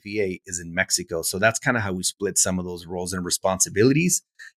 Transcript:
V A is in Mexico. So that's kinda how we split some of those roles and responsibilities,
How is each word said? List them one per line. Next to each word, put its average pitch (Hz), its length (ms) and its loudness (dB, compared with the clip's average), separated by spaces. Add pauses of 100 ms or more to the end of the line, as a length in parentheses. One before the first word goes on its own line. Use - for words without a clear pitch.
V 104 180 -2
A 92 240 0
is 90 140 -8
in 85 120 -12
Mexico. 87 520 -2
So - 160 -2
that's 110 180 4
kinda 123 220 2
how 101 140 -2
we 92 100 -4
split - 340 -2
some 92 220 2
of 90 60 -6
those 87 200 -10
roles 90 260 -6
and 92 140 -4
responsibilities, 104 960 2 (380)